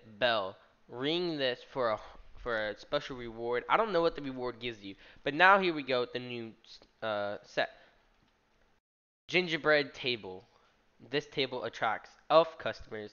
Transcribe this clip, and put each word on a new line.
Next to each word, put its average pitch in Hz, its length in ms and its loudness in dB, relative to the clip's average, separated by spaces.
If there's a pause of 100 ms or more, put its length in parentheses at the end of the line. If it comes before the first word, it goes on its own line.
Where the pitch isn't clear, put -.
(180)
bell. 104 400 2 (320)
Ring 156 480 -2
this 127 220 0 (120)
for 120 200 0
a, 107 80 -2 (380)
for 110 320 -2
a 104 100 -8
special 143 380 -4
reward. 117 520 -4
I 156 80 6
don't 220 140 2
know 170 100 4
what 165 140 2
the 147 60 -10
reward 123 380 -6
gives 113 220 -8
you, 98 140 -12 (280)
but 143 120 -2
now 190 240 10
here 180 140 2
we 151 100 -4
go 127 160 0
with 120 140 -2
the 123 60 -6
new, 120 340 -8 (500)
uh, 104 400 -2
set. - 260 -2 (1600)
Gingerbread 151 680 2
table. 98 520 -8 (680)
This 147 160 -2
table 127 380 -4
attracts 113 440 -4 (220)
elf 165 260 6
customers 107 560 -8